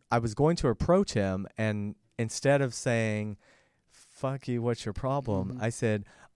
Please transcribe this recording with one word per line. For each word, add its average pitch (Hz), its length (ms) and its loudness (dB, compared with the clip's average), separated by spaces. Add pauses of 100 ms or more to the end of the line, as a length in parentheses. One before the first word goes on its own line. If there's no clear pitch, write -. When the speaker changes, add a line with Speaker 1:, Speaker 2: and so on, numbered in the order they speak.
(100)
Speaker 1:
I 120 80 4
was 113 160 -2
going 156 220 4
to - 120 0
approach 175 440 2
him, 95 340 0 (100)
and 104 380 -2 (240)
instead 139 420 2
of 131 140 -2
saying, 107 640 -2 (540)
"Fuck - 580 -8
you, 120 140 0
what's 117 220 -2
your 107 80 -6
problem?" 120 580 -2
Speaker 2:
Mm-hmm. 127 140 -8
Speaker 1:
I 113 60 2
said, 107 340 0 (320)